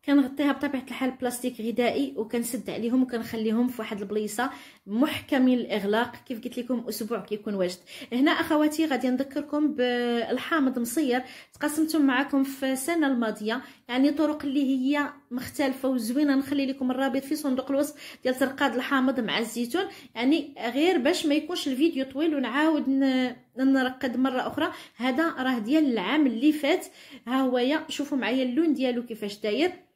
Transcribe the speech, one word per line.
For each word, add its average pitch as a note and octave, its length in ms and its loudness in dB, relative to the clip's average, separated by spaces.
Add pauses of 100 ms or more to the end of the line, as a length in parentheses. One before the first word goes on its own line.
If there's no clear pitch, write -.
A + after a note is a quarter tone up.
كنغطيها C#4 480 4
بطبيعه C#4 300 -4
الحال B3+ 280 -4
بلاستيك B3 500 -6
غذائي، A#3 560 0
وكنسد A#3 540 -4
عليهم A#3+ 320 0
وكنخليهم A3+ 680 0
في B3 140 -6
واحد G#3+ 180 -8
البليصه G#3+ 500 -4 (360)
محكمين B3+ 720 2
الاغلاق. G#3+ 640 -2
كيف A3 200 -10
قلت - 140 -8
لكم A#3+ 300 -4
اسبوع A3 320 -6
كيكون G#3 340 -6
واجد. F3+ 240 -2 (340)
هنا C4+ 180 4
اخواتي D4+ 560 2
غادي B3+ 220 0
نذكركم C#4+ 680 0
بالحامض B3 1040 0
مصير، B3+ 440 0 (300)
تقاسمتم D#4 500 0
معكم C4+ 420 2
في C4+ 280 -2
السنه D4+ 340 0
الماضيه، A3+ 560 -2 (260)
يعني C4 220 4
طرق D4+ 340 0
اللي C#4 200 0
هي C4+ 480 0 (180)
مختلفه C4 580 -2
وزوينه. C4 460 2
نخلي C#4 320 0
لكم C4 240 -2
الرابط C4 340 0
في D4+ 120 -2
صندوق C4 340 -2
الوصف D4 520 -2
ديال B3+ 120 0
ترقاد C4 400 0
الحامض C4 460 2
مع F3+ 180 -2
الزيتون، A#3+ 460 -2 (300)
يعني C#4 440 2
غير C#4+ 400 2
باش D4+ 280 2
ما C#4+ 80 4
يكونش D4+ 340 -2
الفيديو C4 360 2
طويل D4+ 300 0
ونعاود C#4 540 2
ن-، C4 480 2 (200)
نرقد B3+ 600 2
مره B3+ 300 0
اخرى. D#4 260 -2 (240)
هذا C4 320 0
راه B3+ 300 -2
ديال C4 340 2
العام A#3 340 2
اللي B3 260 4
فات، D4+ 340 0 (400)
ها C4 140 0
هو B3+ 180 2
يا، D4 300 0
شوفوا C#4+ 300 -4
معايا A#3+ 240 0
اللون C4 320 2
ديالو B3 320 0
كيفاش G#3 340 -8
داير. C4 320 0 (240)